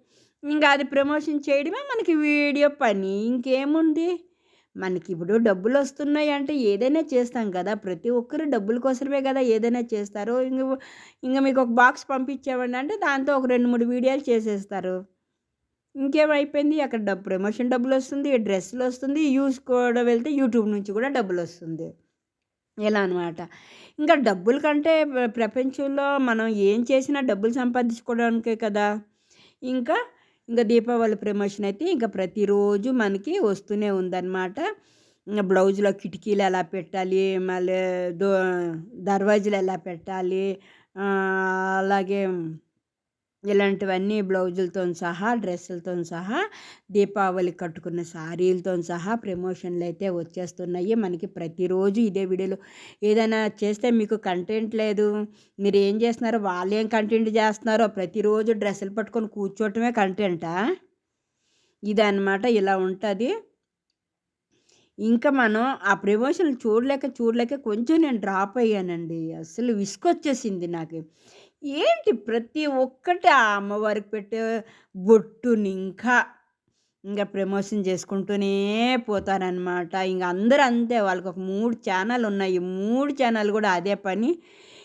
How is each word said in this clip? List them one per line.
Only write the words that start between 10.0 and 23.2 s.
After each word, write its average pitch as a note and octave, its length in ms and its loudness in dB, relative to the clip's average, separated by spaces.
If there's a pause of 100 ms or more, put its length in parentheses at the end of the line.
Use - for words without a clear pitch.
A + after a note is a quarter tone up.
ఇంక, C4 380 -2 (440)
ఇంక B3+ 160 0
మీకు C4+ 220 4
ఒక A#3+ 120 2
బాక్స్ B3 380 4
పంపించామండి B3+ 680 -4
అంటే D4+ 180 -4
దాంతో C#4+ 400 0
ఒక C4 100 0
రెండు B3 220 4
మూడు A#3+ 160 4
వీడియోలు C4 440 0
చేసేస్తారు. G3+ 680 -2 (1000)
ఇంకేమైపోయింది? D4 840 2
అక్కడ B3 200 -2
డబ్బు, G3 220 -2
ప్రమోషన్ G#3 480 -2
డబ్బులు B3+ 240 2
వస్తుంది, C#4 440 -2
డ్రెస్సులు G#3 460 -2
వస్తుంది, C4+ 360 -2
వ్యూస్ C4+ 400 2
కూడా B3 420 2
వెళ్తే A#3+ 280 2
YouTube A#3+ 380 2
నుంచి G#3 240 -2
కూడా A#3 160 -2
డబ్బులు G3 320 -2
వస్తుంది. E3 480 -8 (920)
ఇలా G#3+ 220 2
అన్నమాట. F3+ 400 -2 (580)